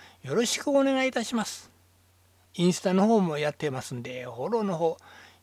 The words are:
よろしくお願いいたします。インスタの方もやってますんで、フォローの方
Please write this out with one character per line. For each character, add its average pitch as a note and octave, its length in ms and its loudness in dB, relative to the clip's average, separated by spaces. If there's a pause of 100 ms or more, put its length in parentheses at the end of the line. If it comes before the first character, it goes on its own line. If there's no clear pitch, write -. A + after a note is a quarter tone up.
(240)
よ C3+ 100 -6
ろ A3+ 100 2
し - 140 -2
く - 100 -8
お C#4 140 4
願 C4 220 2
い C4 40 0
い B3+ 40 -6
た A#3+ 100 -2
し A3+ 140 -4
ま G3+ 80 0
す。 - 260 -14 (840)
イ F3 120 2
ン F3+ 60 4
ス - 80 -4
タ F#3 120 0
の F#3+ 140 6
方 A3 140 6
も D#3 180 0
や D3 120 -2
っ - 40 -2
て D3+ 160 -4
ま C3 100 -6
す - 140 -10
ん A#2+ 80 -6
で、 B2+ 220 -10
フ B2 80 -12
ォ B2+ 160 -6
ロ A3+ 120 0
ー - 40 -2
の F#3+ 120 -2
方 E3 200 0 (460)